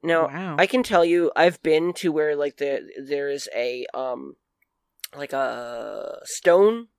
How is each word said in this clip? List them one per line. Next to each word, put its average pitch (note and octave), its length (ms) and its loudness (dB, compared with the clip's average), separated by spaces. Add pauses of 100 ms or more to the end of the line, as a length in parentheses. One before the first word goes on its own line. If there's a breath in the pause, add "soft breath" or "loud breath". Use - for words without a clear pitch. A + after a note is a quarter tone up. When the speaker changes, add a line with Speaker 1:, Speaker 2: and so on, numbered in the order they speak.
Speaker 1:
Now, E3 260 2
Speaker 2:
Wow. E3+ 300 -8
Speaker 1:
I F#3 80 4
can B3+ 180 0
tell F3 200 4
you, E3+ 300 2
I've E3+ 300 4
been E3 300 2
to E3+ 180 -2
where, D3+ 240 0
like, C#3+ 220 -4
the, C#3 280 -4 (160)
there C#3+ 260 -4
is C#3 280 -6
a, B2 360 -4
um, C3 440 -8 (800)
like, C#3+ 160 -10
a A#2+ 880 -6
stone G#3 680 4 (100)